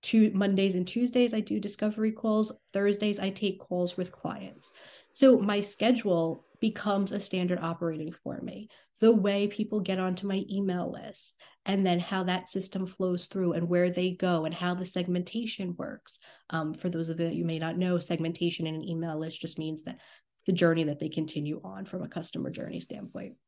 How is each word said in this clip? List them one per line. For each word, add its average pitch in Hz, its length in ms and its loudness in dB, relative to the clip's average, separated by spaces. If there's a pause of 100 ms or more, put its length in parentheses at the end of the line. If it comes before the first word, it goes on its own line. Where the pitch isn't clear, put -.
Tu-, 220 320 6
Mondays 196 420 4
and 180 140 0
Tuesdays, 240 460 2
I 220 60 2
do 208 200 -2
discovery 214 520 -2
calls. 214 380 2 (220)
Thursdays, 202 460 2
I 190 100 0
take 190 320 -2
calls 180 380 -2
with 180 120 -4
clients. - 600 -10 (420)
So 262 260 10
my 202 220 2
schedule 202 880 2 (140)
becomes 202 520 0
a 208 80 -4
standard 180 400 -2
operating 165 520 -4
for - 280 -10
me. 208 300 -12 (300)
The 220 120 8
way 202 360 2
people 208 320 -2
get 190 180 -2
onto 185 280 -2
my 196 240 -2
email 190 400 -2
list - 440 -14 (320)
and 196 180 2
then 175 140 4
how 185 240 -2
that 180 260 -2
system 190 380 -4
flows 180 400 -2
through 180 280 0
and 170 140 0
where 175 220 4
they 180 220 0
go 175 320 2
and 160 100 -2
how 180 200 -2
the 185 120 -4
segmentation 180 920 -4
works. - 420 -12 (320)
Um, 156 240 -4
for - 140 -6
those 165 200 -4
of 165 100 -4
you 165 80 0
that 165 80 -2
you 170 100 -2
may 165 140 -2
not 165 180 -4
know, 180 220 2
segmentation 165 680 -2
in 156 80 -4
an 160 140 -8
email 165 300 -4
list 165 220 -8
just - 180 -8
means 156 260 -6
that - 140 -10 (480)
the 190 60 2
journey 165 320 4
that 147 160 -4
they 160 80 -4
continue 151 560 -4
on 190 220 -10
from 185 160 -8
a - 60 -8
customer - 420 -8
journey 170 300 -8
standpoint. - 540 -12 (120)